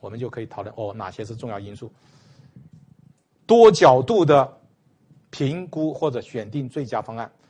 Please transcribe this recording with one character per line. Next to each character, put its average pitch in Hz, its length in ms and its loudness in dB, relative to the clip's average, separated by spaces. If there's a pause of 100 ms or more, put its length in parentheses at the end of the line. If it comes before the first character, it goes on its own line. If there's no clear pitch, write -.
我 101 100 -16
们 110 80 -14
就 120 100 -10
可 113 120 -14
以 110 60 -12
讨 - 160 -14
论， 104 140 -16
哦， 104 160 -10
哪 101 160 -12
些 107 160 -14
是 110 120 -14
重 120 120 -14
要 101 120 -12
因 101 160 -16
素。 120 160 -18 (1500)
多 226 240 8
角 135 320 6
度 185 220 0
的 139 360 2 (720)
评 165 380 -8
估 156 260 -6
或 156 160 -4
者 120 100 -6
选 104 300 -12
定 139 180 -8
最 143 160 -10
佳 110 160 -8
方 110 160 -12
案， 113 140 -12 (200)